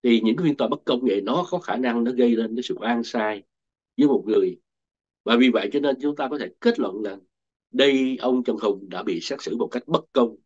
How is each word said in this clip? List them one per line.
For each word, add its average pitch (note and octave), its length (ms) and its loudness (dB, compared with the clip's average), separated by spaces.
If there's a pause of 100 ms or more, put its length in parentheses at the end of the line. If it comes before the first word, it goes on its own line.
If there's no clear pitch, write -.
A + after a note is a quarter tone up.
Thì A#2 180 4
những A2+ 140 2
cái E3+ 100 -2
phiên C#3+ 120 2
tòa A#2+ 100 0
bất - 180 -4
công B2+ 160 0
vậy G2+ 200 0
nó C#3 280 -2
có F3 100 -4
khả - 180 -6
năng A#2+ 260 0
nó A#2+ 80 0
gây A#2+ 240 4
lên A2 200 -2
cái B2 80 -6
sự - 160 -6
oan A#2 240 -2
sai G#2+ 400 -4 (540)
với C#3+ 100 4
một G2 200 2
người. G2 300 2 (680)
Và A2+ 120 2
vì B2+ 140 6
vậy A2 240 0
cho C#3+ 60 0
nên C#3 220 0
chúng D3 140 -2
ta D#3 120 -4
có D3 100 -6
thể G2+ 120 -8 (100)
kết A#3 200 2
luận - 220 -4
là - 160 -8 (540)
đây C3 500 4
ông B2+ 220 0
Trần A2+ 180 -2
Hùng G2 280 -2
đã F2+ 140 -8
bị - 180 -4
xét C#3 200 -8
xử - 160 -6
một - 100 -2
cách - 200 -6
bất E3 160 0 (100)
công A#2 220 2 (100)